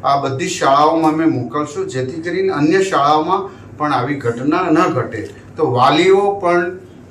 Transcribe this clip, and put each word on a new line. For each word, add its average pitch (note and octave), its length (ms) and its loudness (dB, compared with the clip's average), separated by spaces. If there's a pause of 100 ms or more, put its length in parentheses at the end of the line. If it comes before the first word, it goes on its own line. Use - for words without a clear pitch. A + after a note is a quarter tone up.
આ C#3 160 0
બધી C#3 300 -4
શાળાઓમાં D#3 640 2
અમે D#3+ 140 -2
મોકલશું, D3 600 -2
જેથી B2+ 340 -6
કરીને F3+ 320 -2
અન્ય D#3+ 300 2
શાળાઓમાં D#3+ 680 0 (280)
પણ D3 160 -2
આવી C#3 220 -2
ઘટના C3+ 460 -2
ન E3+ 200 2
ઘટે. A#2 480 -2 (280)
તો D3+ 140 0
વાલીઓ F#3 600 4
પણ, F3 480 -2 (300)